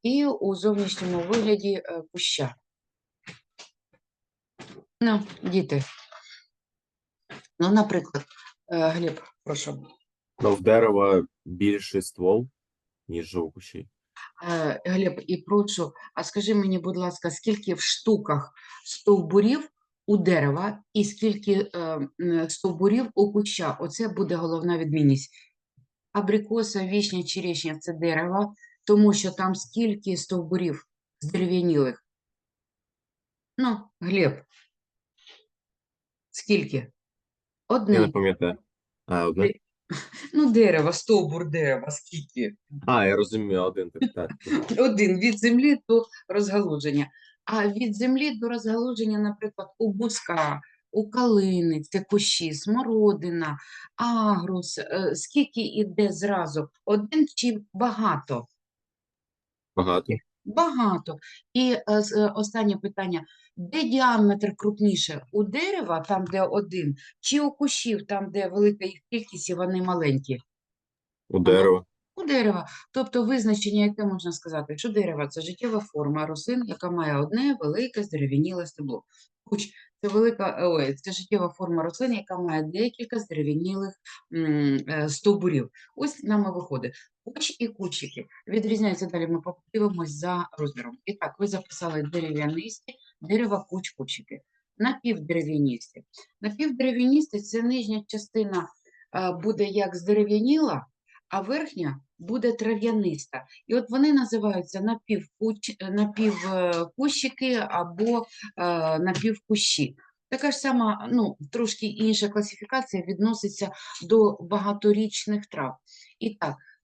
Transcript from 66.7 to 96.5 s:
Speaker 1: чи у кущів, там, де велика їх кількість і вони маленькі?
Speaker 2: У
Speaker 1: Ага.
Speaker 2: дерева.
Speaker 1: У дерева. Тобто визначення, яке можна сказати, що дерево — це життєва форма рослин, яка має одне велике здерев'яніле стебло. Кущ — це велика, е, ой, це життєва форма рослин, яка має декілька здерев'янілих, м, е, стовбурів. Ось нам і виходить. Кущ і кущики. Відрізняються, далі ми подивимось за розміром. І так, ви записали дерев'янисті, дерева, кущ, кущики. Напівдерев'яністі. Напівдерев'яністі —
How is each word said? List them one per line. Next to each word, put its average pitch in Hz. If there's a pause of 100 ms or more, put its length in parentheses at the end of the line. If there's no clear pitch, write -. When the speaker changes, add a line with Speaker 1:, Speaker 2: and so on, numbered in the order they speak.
Speaker 1:
чи 294
у 294
кущів, 240
там, 196
де 190
велика 208
їх - (100)
кількість 214
і 175
вони 185
маленькі? 143 (880)
Speaker 2:
У 95
Speaker 1:
Ага. 92
Speaker 2:
дерева. 92 (320)
Speaker 1:
У 370
дерева. 214 (260)
Тобто 247
визначення, 208
яке 208
можна 175
сказати, 151
що 240
дерево — 175
це 165
життєва 208
форма 151
рослин, 233
яка 180
має 156
одне 226
велике 208
здерев'яніле 156
стебло. 139 (400)
Кущ — - (320)
це 208
велика, 214
е, 180
ой, 143
це 190
життєва 185
форма 170
рослин, 233
яка 208
має 165
декілька 220
здерев'янілих, 180 (400)
м, 147 (100)
е, 151
стовбурів. 165 (260)
Ось -
нам 208
і 185
виходить. - (300)
Кущ -
і 233
кущики. 170 (220)
Відрізняються, 208
далі 165
ми 165
подивимось 180
за 170 (100)
розміром. 143
І 202
так, 208
ви 202
записали 175
дерев'янисті, 156 (260)
дерева, 202
кущ, 185
кущики. - (380)
Напівдерев'яністі. 156 (360)
Напівдерев'яністі — 254